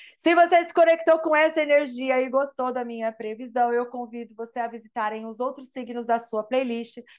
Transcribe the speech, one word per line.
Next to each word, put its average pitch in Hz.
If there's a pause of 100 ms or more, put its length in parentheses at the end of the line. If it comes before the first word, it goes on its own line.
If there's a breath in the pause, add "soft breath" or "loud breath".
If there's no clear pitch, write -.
(160 loud breath)
Se 339
você 339
se 339
conectou 330
com 320
essa 320
energia 262
e 262
gostou 262
da 247
minha 226
previsão, 233
eu 240
convido 240
você 226
a 233
visitarem 220
os 214
outros 254
signos 240
da 233
sua 220
playlist. 233 (200 soft breath)